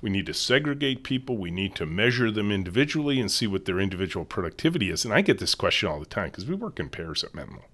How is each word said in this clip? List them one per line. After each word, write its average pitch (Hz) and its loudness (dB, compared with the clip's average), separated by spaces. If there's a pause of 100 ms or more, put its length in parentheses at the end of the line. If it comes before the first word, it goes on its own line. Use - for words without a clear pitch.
we 107 -2
need 98 2
to - -4
segregate 143 0
people. 131 -2
We 87 -4
need 95 -2
to 82 -4
measure 113 4
them 104 0
individually 131 2
and 101 0
see - 2
what 95 0
their 92 0
individual 92 -2
productivity 101 0
is." 82 -2
And 107 2
I 180 8
get 196 4
this - 0
question - 2
all 76 -2
the - -8
time 98 -4
'cause - -10
we 151 -2
work 220 -6
in - -6
pairs 85 -6
at - -14
Menlo. - -14